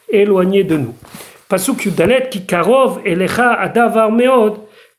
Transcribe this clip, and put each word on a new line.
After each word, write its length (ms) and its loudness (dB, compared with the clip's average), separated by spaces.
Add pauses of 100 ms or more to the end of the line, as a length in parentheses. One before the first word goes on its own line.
éloigné 560 2
de 120 -2
nous. 180 -6 (540)
Pasuk 360 -4
Yudalet, 460 0
ki 160 -12
karov 580 0
elecha 480 0
adavar 580 0
meod, 500 2 (380)